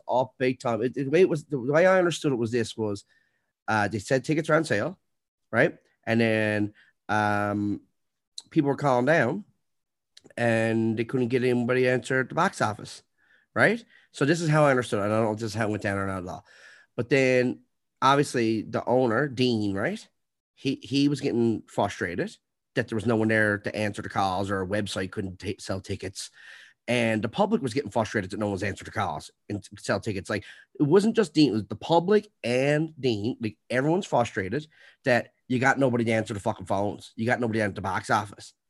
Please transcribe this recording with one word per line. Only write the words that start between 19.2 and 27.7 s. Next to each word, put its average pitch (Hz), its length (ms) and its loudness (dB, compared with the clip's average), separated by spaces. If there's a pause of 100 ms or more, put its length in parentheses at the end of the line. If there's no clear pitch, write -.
Dean, 117 460 0
right? 143 320 -6 (500)
He, - 260 -6
he 139 280 0
was 143 120 0
getting 117 460 0
frustrated 104 680 -4 (400)
that 120 120 -2
there 113 80 -6
was 104 100 -4
no 117 100 2
one 110 120 2
there 107 320 2
to - 160 -8
answer 104 260 -4
the 101 80 -12
calls, 98 400 -2
or 98 120 -2
a 92 60 -4
website 98 440 -4
couldn't 95 280 -8
ta-, 101 200 -8
sell 95 200 -8
tickets. - 520 -10 (560)
And 117 340 0
the 113 80 -4
public 202 320 0
was 123 120 -4